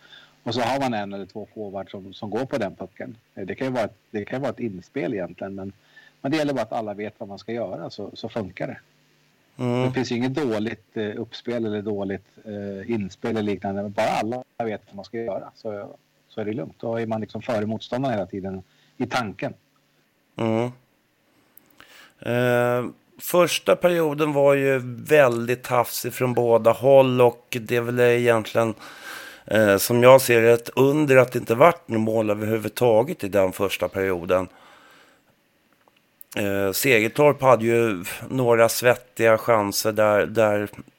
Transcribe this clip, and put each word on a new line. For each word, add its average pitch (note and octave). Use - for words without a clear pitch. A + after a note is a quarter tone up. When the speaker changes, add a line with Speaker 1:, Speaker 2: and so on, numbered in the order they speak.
Speaker 1:
Och A#2
så B2
har B2
man B2+
en G2+
eller G2
två G2+
forward G2
som, G2
som G#2+
går A2+
på C3+
den F#2
pucken. A2
Eh, G2+
det -
kan C3
ju C3
vara A#2+
ett, -
det G#2
kan C3
ju -
vara C3
ett -
inspel A#2+
egentligen, F#2
men, G2
men C3+
det D#3+
gäller C#3+
bara A#2+
att A#2
alla G#2+
vet G#2
vad G#2+
man G2
ska -
göra, A#2
så, G2+
så -
funkar -
det. A2+
Speaker 2:
Mm. B2
Speaker 1:
Det B2+
finns B2
ju A#2
inget C3
dåligt, A2+
eh, A2
uppspel A#2
eller G#2
dåligt, G2
eh, G2+
inspel A2+
eller A2
liknande. G2+
Bara A2
alla B2
vet A2
vad G2+
man F#2+
ska A#2
göra, A2
så, G#2
så -
är G#2
det G#2
lugnt. D3
Då A#2
är A2+
man A2
liksom G#2+
före G#2+
motståndaren A#2+
hela F#2+
tiden F#2+
i B2
tanken. A#2
Speaker 2:
Mm. A2+
Eh, B2
första F3+
perioden D#3
var C#3
ju C3+
väldigt B2
hafsig B2
från B2+
båda A#2
håll B2+
och A#2+
det A2+
är A#2+
väl A#2+
egentligen, A#2
eh, G#2
som A#2+
jag C3
ser A#2
det, A#2
ett A#2
under C#3
att B2
det B2
inte A2+
vart E3
något A2+
mål A2
överhuvudtaget A2
i G2
den F#2+
första F#2
perioden. F#2
Eh, G2
Segeltorp C3
hade A#2
ju A#2
några A#2
svettiga A2+
chanser G#2+
där, G#2
där G#2